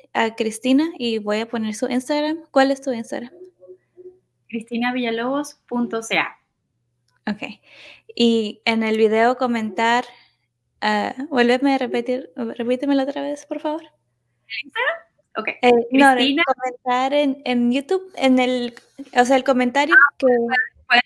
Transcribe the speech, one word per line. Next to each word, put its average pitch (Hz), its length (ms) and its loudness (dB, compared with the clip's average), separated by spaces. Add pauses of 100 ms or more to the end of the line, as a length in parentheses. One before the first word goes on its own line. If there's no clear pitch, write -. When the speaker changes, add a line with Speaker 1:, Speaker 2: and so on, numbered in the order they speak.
(120)
Speaker 1:
a 226 240 -2
Cristina 262 640 0
y 226 200 -4
voy 208 220 -4
a 226 80 -6
poner 220 260 -4
su 247 140 -4
Instagram. 294 500 -2 (120)
¿Cuál 269 200 4
es 269 120 -2
tu 269 100 -6
Instagram? 233 380 -8 (1160)
Speaker 2:
Cristina 233 440 -6
Villalobos 247 600 -4 (140)
punto 233 340 -4
C 196 160 -2
A. - 180 -4 (880)
Speaker 1:
Ok. 214 160 -6 (720)
Y 226 500 0
en 226 180 0
el 220 160 0
video 226 380 4
comentar, 233 680 0 (760)
ah, 208 340 -2 (160)
vuélveme 262 440 2
a 262 40 0
repetir, 247 580 -4
repítemelo 254 640 -2
otra 277 200 -6
vez, 285 240 -8
por 302 140 -8
favor. 311 220 -6
Speaker 2:
¿El - 840 -18
Instagram? 554 300 -4 (400)
Ok. 214 120 -6 (140)
Speaker 1:
Eh, 240 300 4
no, 269 180 6
de 254 60 4
Speaker 2:
Cristina 277 300 0
Speaker 1:
comentar 254 680 -2
en, 277 300 0
en 240 280 0
YouTube, 330 300 -2 (140)
en 262 220 4
el, 247 360 0 (440)
o 247 60 6
sea, 269 120 4
el 262 80 0
comentario 262 540 2
Speaker 2:
Ah, - 200 6
Speaker 1:
que 269 80 2
Speaker 2:
pueden, 247 140 4 (460)
pueden 247 200 4